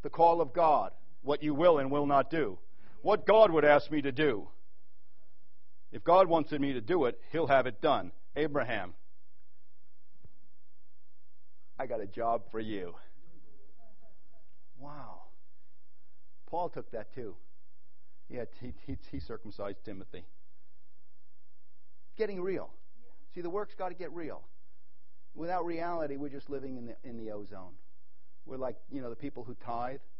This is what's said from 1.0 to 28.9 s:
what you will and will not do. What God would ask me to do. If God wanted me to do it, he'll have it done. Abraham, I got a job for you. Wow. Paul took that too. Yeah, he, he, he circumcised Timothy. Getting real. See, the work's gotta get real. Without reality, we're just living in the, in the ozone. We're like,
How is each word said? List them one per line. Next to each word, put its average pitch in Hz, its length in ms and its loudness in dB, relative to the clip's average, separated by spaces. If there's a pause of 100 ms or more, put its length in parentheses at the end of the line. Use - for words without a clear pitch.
what 147 220 2
you 151 100 2
will 160 240 8
and 135 140 2
will 143 160 2
not 139 240 6
do. 127 260 2 (460)
What 190 240 4
God 208 240 10
would 151 140 6
ask 147 260 8
me 151 100 2
to 135 100 0
do. 123 360 2 (1400)
If - 120 -2
God 180 240 8
wanted 156 340 2
me 139 120 2
to 120 80 0
do 160 240 2
it, 120 140 2 (120)
he'll 156 160 2
have 131 180 6
it 117 160 -2
done. 113 300 4 (240)
Abraham, 123 580 0 (2750)
I 135 80 -2
got 117 120 -2
a 101 60 -2
job 113 460 0
for 110 80 -2
you. 101 340 -2 (1900)
Wow. 131 440 -4 (1200)
Paul 170 240 -2
took - 220 -4
that 107 240 -2
too. 107 200 -2 (920)
Yeah, 123 140 -2 (180)
he, 123 120 -4 (120)
he, 131 120 -2 (140)
he 139 80 -2
circumcised 101 640 -2
Timothy. 95 420 -4 (1900)
Getting 208 200 0
real. 175 300 -2 (640)
See, 180 80 -4
the 170 80 -2
work's 202 260 -2
gotta 180 200 -2
get 165 180 -4
real. 143 300 -4 (880)
Without 170 320 0
reality, 165 520 0
we're 143 120 -2
just 139 220 -4
living 135 260 -2
in 120 80 -4
the, 117 180 -4
in 120 140 -4
the 110 140 -4
ozone. 101 420 -4 (720)
We're 131 120 -4
like, 127 180 -2 (160)